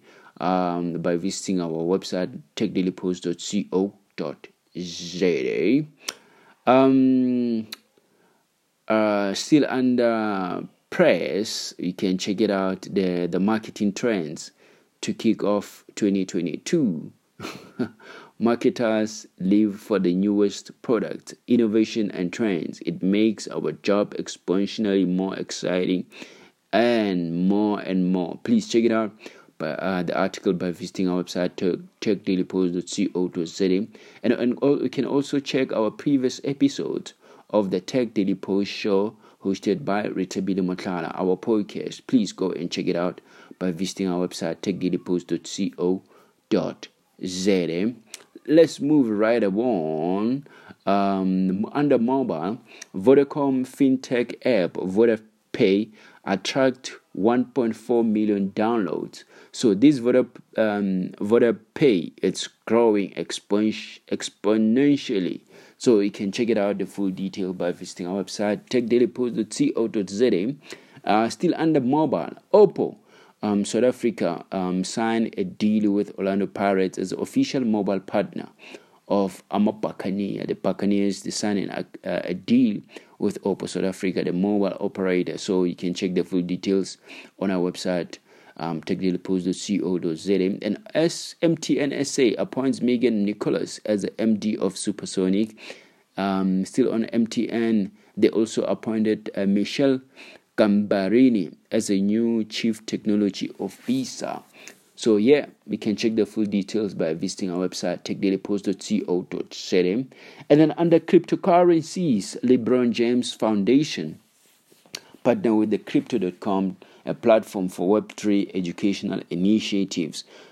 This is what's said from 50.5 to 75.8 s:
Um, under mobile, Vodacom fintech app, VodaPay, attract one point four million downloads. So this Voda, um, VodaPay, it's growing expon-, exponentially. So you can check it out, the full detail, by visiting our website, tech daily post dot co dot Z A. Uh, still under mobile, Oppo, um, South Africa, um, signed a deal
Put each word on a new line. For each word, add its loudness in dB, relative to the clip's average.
Um, 0
under 2
mobile, -2
Vodacom 4
fintech 0
app, 2
VodaPay, 0
attract 0
one 2
point -2
four 2
million 0
downloads. -2
So 2
this 6
Voda, 2
um, 0
VodaPay, 2
it's -2
growing 4
expon-, -4
exponentially. 0
So 6
you 2
can -4
check 0
it 2
out, 0
the -4
full -4
detail, -4
by -2
visiting -10
our -4
website, -4
tech 0
daily 4
post -4
dot 0
co 0
dot -4
Z 2
A. 0
Uh, 2
still 0
under 2
mobile, 0
Oppo, 6
um, 2
South 0
Africa, 0
um, 0
signed -2
a 0
deal 0